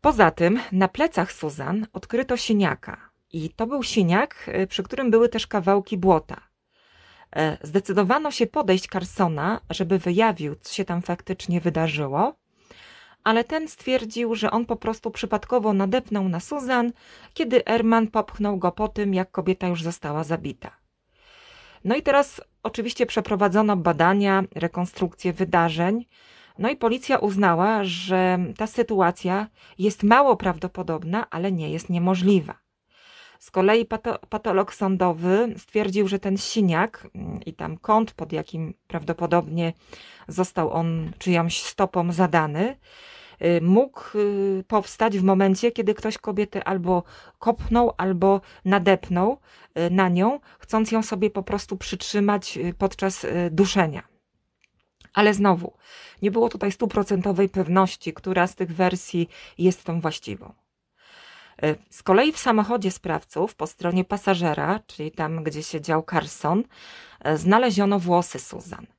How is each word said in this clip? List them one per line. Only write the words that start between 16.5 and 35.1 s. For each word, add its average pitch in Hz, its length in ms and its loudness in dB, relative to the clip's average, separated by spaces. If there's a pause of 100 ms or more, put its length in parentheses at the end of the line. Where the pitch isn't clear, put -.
kiedy 247 320 0
Ehrman 226 420 2
popchnął 208 500 -4
go 180 140 0
po 214 160 -4
tym, 202 260 -2
jak 185 180 -2
kobieta 185 360 -2
już 170 160 -2
została 160 400 -4
zabita. 147 480 -6 (1120)
No 226 120 2
i 302 80 -2
teraz 277 380 2 (220)
oczywiście 233 420 -2
przeprowadzono 202 720 2
badania, 190 680 4 (120)
rekonstrukcję 175 800 -4
wydarzeń, 170 720 0 (520)
no 214 120 -2
i 285 60 -2
policja 247 420 0
uznała, 196 680 2
że 185 560 0 (180)
ta 220 100 -4
sytuacja 196 800 0 (320)
jest 196 240 0
mało 233 340 6
prawdopodobna, 175 920 -4
ale 180 220 -4
nie 156 200 -4
jest 165 180 -8
niemożliwa. 180 720 2 (800)
Z - 120 -16
kolei 214 340 4
pato-, 226 340 -6 (100)
patolog 208 440 -2
sądowy 185 840 0